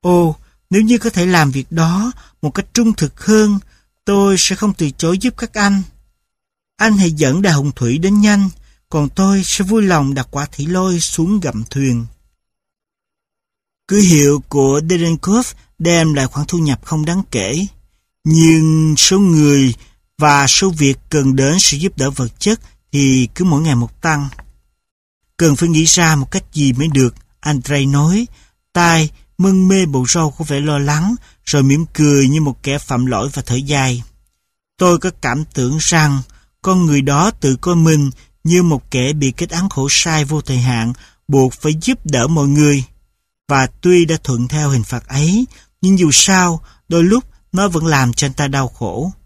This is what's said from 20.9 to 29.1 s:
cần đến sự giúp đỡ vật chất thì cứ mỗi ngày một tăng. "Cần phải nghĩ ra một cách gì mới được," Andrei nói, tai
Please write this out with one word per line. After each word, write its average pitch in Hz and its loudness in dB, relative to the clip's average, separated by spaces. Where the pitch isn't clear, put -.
cần 135 0
đến 139 2
sự 147 0
giúp 175 -4
đỡ 135 -2
vật 127 -8
chất 220 -2
thì 131 2
cứ 180 -4
mỗi 156 2
ngày 156 0
một 120 -4
tăng. 147 -2
"Cần 156 2
phải 170 0
nghĩ 160 2
ra 160 2
một 135 -6
cách 190 -6
gì 143 0
mới 139 -2
được," 131 0
Andrei 143 -2
nói, 156 0
tai 165 2